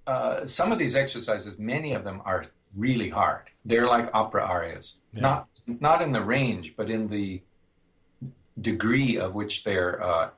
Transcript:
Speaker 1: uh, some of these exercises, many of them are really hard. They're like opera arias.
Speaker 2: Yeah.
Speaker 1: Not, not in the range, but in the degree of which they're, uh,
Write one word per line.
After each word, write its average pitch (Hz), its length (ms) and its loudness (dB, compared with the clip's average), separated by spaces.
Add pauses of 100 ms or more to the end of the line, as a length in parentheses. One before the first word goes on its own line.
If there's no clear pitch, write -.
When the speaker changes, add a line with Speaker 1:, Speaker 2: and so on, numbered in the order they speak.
Speaker 1:
uh, 127 400 0
some 190 260 0
of - 60 2
these 127 180 0
exercises, 104 640 -2
many 135 340 -4
of 101 120 -4
them 98 200 -8
are 92 220 -2 (280)
really 113 360 0
hard. 87 400 0 (160)
They're 117 200 4
like 117 280 4
opera 104 300 2
arias. 85 500 -4 (180)
Speaker 2:
Yeah. 110 80 -10
Speaker 1:
Not, - 280 2 (180)
not 147 340 4
in 156 120 2
the 110 100 2
range, 110 520 0
but 107 140 -4
in 110 200 -2
the 98 340 -4 (1160)
degree 117 580 2
of 92 160 -4
which 104 300 -6
they're, 92 380 0
uh, 85 360 0